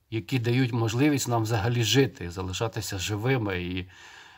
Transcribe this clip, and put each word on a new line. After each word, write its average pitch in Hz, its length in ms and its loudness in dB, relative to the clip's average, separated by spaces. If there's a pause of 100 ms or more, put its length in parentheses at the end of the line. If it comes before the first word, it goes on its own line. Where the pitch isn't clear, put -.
які 113 300 -2
дають 120 340 2
можливість 123 540 2
нам 117 160 2
взагалі 117 400 0
жити, 110 480 2
залишатися 95 680 -4
живими 104 680 -2
і 90 260 -6 (480)